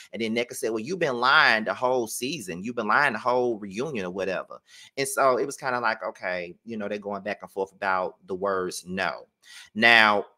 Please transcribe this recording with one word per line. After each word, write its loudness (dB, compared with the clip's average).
And -8
then -4
Nneka -4
said, -4
"Well, -2
you've -8
been -2
lying 6
the 0
whole 0
season. -8
You've -8
been -4
lying 2
the -6
whole 0
reunion -6
or -6
whatever." -6
And -2
so 2
it -2
was -8
kinda -4
like, -2
okay, -6
you -10
know, -6
they're -6
going -8
back -6
and -18
forth -4
about -2
the -8
words -4
no. -4
Now, 8